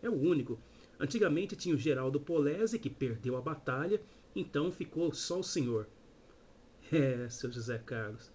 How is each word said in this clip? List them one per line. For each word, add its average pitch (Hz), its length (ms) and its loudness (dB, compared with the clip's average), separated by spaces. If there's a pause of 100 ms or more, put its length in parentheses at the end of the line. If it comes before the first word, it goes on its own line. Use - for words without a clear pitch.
É 240 60 0
o 190 100 2
único. 139 400 2 (400)
Antigamente 180 560 2
tinha 165 200 0
o - 20 2
Geraldo 131 420 2
Polese, 170 580 2
que 285 120 -4
perdeu 123 480 -2
a 127 40 -4
batalha, 151 600 0 (340)
então 160 360 0
ficou 160 420 -2
só - 260 -4
o 185 40 -4
senhor. 120 440 0 (1040)
É, 127 380 2
seu 120 200 -4
José 120 280 -4
Carlos 110 580 -8